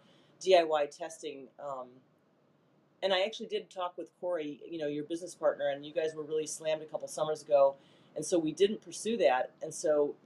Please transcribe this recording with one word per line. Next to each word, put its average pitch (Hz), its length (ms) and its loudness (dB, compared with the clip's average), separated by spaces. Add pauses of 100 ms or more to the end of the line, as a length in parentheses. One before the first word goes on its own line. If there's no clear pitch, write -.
(400)
D 185 180 6
I 170 60 6
Y 151 240 0
testing. 143 640 -12 (100)
Um, 131 300 -10 (1120)
and 196 100 2
I 185 80 4
actually 220 260 -4
did 185 220 -6
talk 175 280 -8
with 165 100 -10 (120)
Corey, 160 480 -6
you 165 120 -10
know, 147 80 -4
your 147 160 -4
business 165 320 -10
partner, 143 320 0
and 143 180 -4
you 151 80 -14
guys 156 220 -2
were 156 80 -6
really 156 240 -4
slammed 156 340 -4
a 156 40 -12
couple 147 220 -6
summers 156 360 -4
ago. 139 320 6 (400)
And 151 100 -4
so 175 140 4
we 156 120 0
didn't 202 300 2
pursue 208 360 -4
that. 127 340 4 (100)
And 156 100 -8
so 147 440 2 (100)